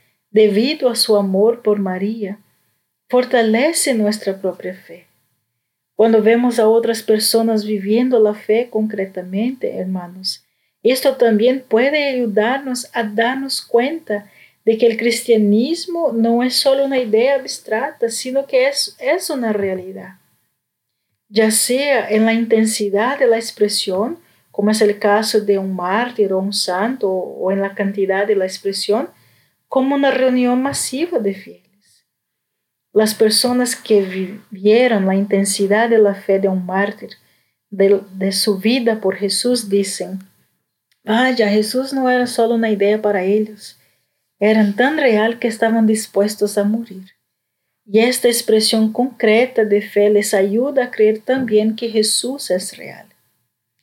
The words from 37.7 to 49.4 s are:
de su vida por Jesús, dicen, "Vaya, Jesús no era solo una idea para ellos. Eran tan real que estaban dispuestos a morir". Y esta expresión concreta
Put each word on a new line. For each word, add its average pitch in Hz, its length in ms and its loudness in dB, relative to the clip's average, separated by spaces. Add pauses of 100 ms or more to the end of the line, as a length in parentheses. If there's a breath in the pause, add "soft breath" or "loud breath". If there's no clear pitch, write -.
de 190 160 -2
su 190 260 -2
vida 226 420 0
por 190 160 -2
Jesús, 214 540 -2
dicen, 196 500 -2 (840)
"Vaya, 240 460 2
Jesús 214 440 0
no 262 160 0
era 247 160 2
solo 233 300 0
una 226 160 0
idea 208 280 2
para 202 240 0
ellos. 214 540 -2 (600)
Eran 208 360 2
tan 285 220 0
real 233 400 2
que 240 100 -2
estaban 226 380 0
dispuestos 214 720 0
a 202 60 2
morir". 208 480 -6 (760)
Y 208 140 0
esta 247 280 0
expresión 220 640 2
concreta 233 720 0